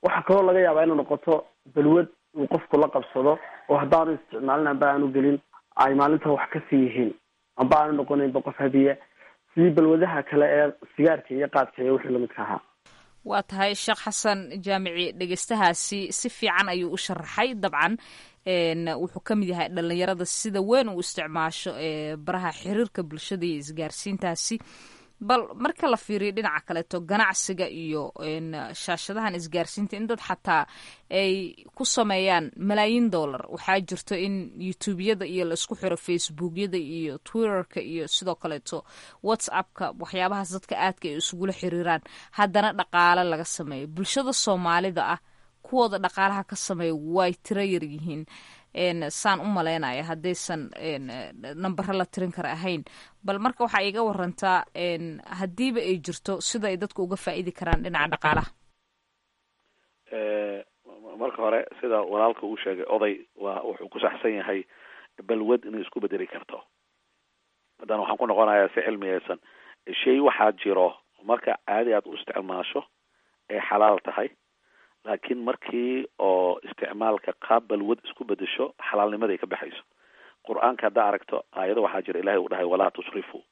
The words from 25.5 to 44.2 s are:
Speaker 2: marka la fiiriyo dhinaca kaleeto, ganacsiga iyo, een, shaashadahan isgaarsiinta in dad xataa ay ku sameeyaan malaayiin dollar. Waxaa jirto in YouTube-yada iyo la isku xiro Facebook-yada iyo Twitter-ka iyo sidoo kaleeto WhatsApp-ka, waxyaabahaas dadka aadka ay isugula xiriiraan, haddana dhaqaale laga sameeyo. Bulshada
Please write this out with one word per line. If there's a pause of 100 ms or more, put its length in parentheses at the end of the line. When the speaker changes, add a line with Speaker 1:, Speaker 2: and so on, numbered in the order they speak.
Speaker 2:
marka
la
fiiriyo
dhinaca
kaleeto,
ganacsiga
iyo,
een, (240)
shaashadahan
isgaarsiinta
in
dad
xataa (420)
ay (100)
ku
sameeyaan
malaayiin
dollar.
Waxaa
jirto
in
YouTube-yada
iyo
la
isku
xiro
Facebook-yada
iyo
Twitter-ka
iyo
sidoo
kaleeto (400)
WhatsApp-ka,
waxyaabahaas
dadka
aadka
ay
isugula
xiriiraan, (340)
haddana
dhaqaale
laga
sameeyo.
Bulshada